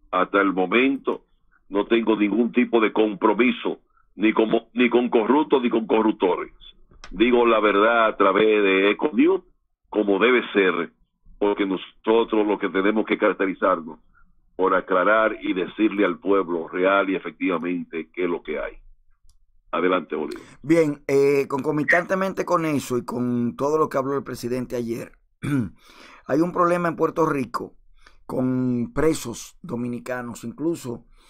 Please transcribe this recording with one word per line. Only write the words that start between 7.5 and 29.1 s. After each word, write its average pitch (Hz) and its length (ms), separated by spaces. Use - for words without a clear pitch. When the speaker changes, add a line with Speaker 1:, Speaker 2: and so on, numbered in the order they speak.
Speaker 1:
verdad 107 460
a 104 100
través 104 460
de 98 280
Econews, 151 520
como 101 300
debe 117 240
ser, 90 400
porque 101 260
nosotros 110 840
lo 101 120
que 98 100
tenemos 98 380
que - 120
caracterizarnos 92 840
por 95 180
aclarar 101 680
y 101 100
decirle 98 520
al 87 140
pueblo 87 500
real 95 420
y 92 60
efectivamente 85 960
qué 90 120
es 87 60
lo 85 120
que 73 180
hay. 53 140
Adelante, 87 420
Bolívar. 78 300
Speaker 2:
Bien, 151 460
eh, 139 400
concomitantemente 165 960
con 170 200
eso 143 320
y 120 80
con 120 520
todo 147 220
lo 156 100
que 143 100
habló 139 180
el 131 60
presidente 123 540
ayer, 117 340
<clears throat> - 840
hay 143 140
un 175 120
problema 175 360
en 160 60
Puerto 160 320
Rico 139 480
con 127 680
presos 143 640